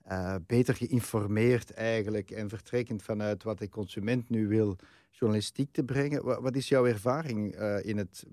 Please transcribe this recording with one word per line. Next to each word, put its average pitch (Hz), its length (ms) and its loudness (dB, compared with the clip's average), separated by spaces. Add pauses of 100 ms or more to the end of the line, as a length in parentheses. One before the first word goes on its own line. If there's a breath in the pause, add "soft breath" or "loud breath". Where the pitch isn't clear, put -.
eh, 95 280 -4 (120)
beter 120 280 4
geïnformeerd 113 1000 2
eigenlijk 107 580 -2
en 107 180 -6
vertrekkend 110 540 -4
vanuit 104 400 -2
wat 107 160 -4
de 104 100 -6
consument 110 600 -4
nu 110 180 2
wil, 104 280 4 (360 soft breath)
journalistiek 107 600 0
te 160 120 -2
brengen. 139 420 -2
Wa-, 120 160 -2
wat 127 140 -2
is 135 120 -2
jouw 127 180 6
ervaring, 117 680 0
eh, 101 300 -2
in 104 120 -2
het - 360 -6